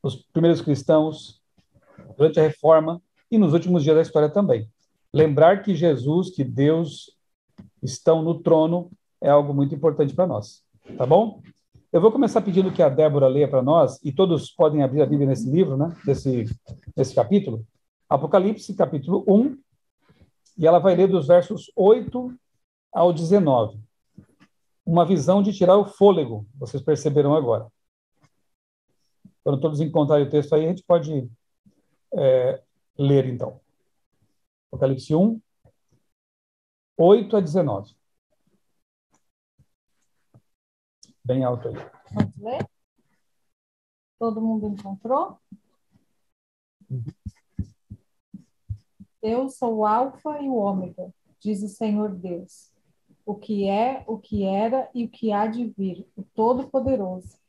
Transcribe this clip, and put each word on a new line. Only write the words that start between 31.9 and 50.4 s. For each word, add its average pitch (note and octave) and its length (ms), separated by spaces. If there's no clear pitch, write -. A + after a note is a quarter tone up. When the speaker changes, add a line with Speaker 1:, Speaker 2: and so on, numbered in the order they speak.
Speaker 1:
é, C3 480
ler, C#3 300
então. B2 340
Apocalipse C3+ 420
um, G#3+ 280
oito G3+ 400
a G3+ 40
dezenove. D3 580
Bem C3 200
alto B2 240
aí. C3+ 60
Speaker 2:
Vamos G#2 280
ler? A#3 280
Todo A3+ 220
mundo A3 260
encontrou? G#3 720
"Eu B3 300
sou A3+ 260
o G#3+ 80
Alfa C4+ 560